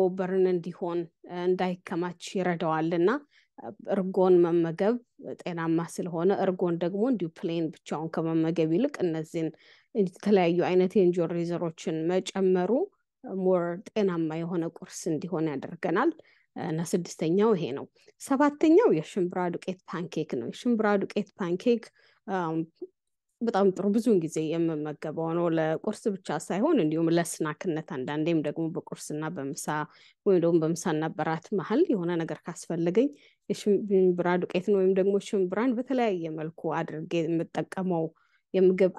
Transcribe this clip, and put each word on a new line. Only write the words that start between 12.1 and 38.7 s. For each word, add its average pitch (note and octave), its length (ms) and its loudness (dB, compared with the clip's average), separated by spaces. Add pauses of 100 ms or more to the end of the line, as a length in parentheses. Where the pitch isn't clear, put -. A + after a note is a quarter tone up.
ሞር F#3 240 2 (220)
ጤናማ F3 500 0
የሆነ E3+ 360 -2
ቁርስ - 340 -16
እንዲሆን D#3+ 420 -2
ያደርገናል። F3 640 -2 (440)
እና D#3+ 300 -6
ስድስተኛው F3+ 680 0
ይሄ D#3+ 200 0
ነው። C3+ 140 -8 (360)
ሰባተኛው D4 720 4
የሽምብራ F3+ 580 -2
ዱቄት F3+ 360 -8
ፓንኬክ E3 480 -6
ነው። A#2+ 140 -4
የሽምብራ A3 400 -2 (100)
ዱቄት G3 360 -4
ፓንኬክ፣ G#3 500 0 (440)
አም፣ F3 300 -4 (840)
በጣም G3+ 280 2
ጥሩ፣ F#3 200 -2
ብዙውን G#3+ 300 4
ጊዜ D#3+ 260 -4
የምመገበው D#3 840 -4
ነው። E3+ 180 0
ለቁርስ D#3+ 580 -2
ብቻ G3 220 -6 (100)
ሳይሆን A3 380 0
እንዲሁም D#3+ 320 2
ለስናክነት፣ E3 840 -2
አንዳንዴም D#3 500 -2
ደግሞ D3 280 -4
በቁርስና D3+ 600 -10
በምሳ C#3 360 -8 (580)
ወይም F#3+ 140 6
ደግሞ E3 200 4
በምሳና D#3 520 0
በራት D#3+ 420 -4
መሀል G#3+ 320 2
የሆነ F3+ 300 0
ነገር D#3+ 240 -4
ካስፈለገኝ F3 680 0 (420)
የሽምብራ F#3+ 800 2 (100)
ዱቄትን F3+ 380 0
ወይም F#3+ 180 4
ደግሞ F#3+ 280 2
ሽምብራን G3 520 0
በተለያየ A3+ 580 0
መልኩ D#3+ 420 -6
አድርጌ D#3+ 460 -6
የምጠቀመው E3 840 -2 (480)
የምግብ F#3 460 4